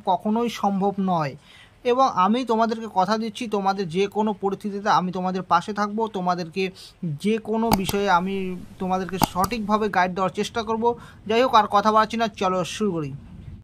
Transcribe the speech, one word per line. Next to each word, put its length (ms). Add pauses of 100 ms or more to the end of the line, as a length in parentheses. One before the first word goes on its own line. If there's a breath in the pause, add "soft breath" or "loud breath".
কখনোই 440
সম্ভব 500
নয়। 360 (480 loud breath)
এবং 300
আমি 320
তোমাদেরকে 480
কথা 240
দিচ্ছি, 300
তোমাদের 420
যে 180
কোনো 260
পরিস্থিতিতে 560
আমি 220
তোমাদের 320
পাশে 300
থাকবো, 340
তোমাদেরকে 640 (340 loud breath)
যে 320
কোনো 320
বিষয়ে 400
আমি 460 (240)
তোমাদেরকে 380
সঠিকভাবে 720
গাইড 240
দেওয়ার 220
চেষ্টা 280
করব। 320 (320 loud breath)
যাই 160
হোক, 120
আর 160
কথা 200
বাড়াচ্ছি 260
না, 100
চলো 360
শুরু 280
করি। 220 (500)